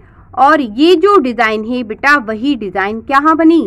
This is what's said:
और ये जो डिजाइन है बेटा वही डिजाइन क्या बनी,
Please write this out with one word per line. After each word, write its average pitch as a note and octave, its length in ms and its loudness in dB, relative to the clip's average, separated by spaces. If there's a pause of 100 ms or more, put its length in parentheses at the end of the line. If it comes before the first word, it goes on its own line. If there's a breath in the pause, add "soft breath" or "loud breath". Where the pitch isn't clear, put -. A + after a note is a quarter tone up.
(380 soft breath)
और D4 240 4
ये C4+ 340 2
जो G4 240 2
डिजाइन A3 460 -2
है B3 180 -6
बेटा A3+ 360 -2
वही A3 360 -4
डिजाइन G3+ 460 -6
क्या C#4+ 320 0
बनी, D#4+ 340 2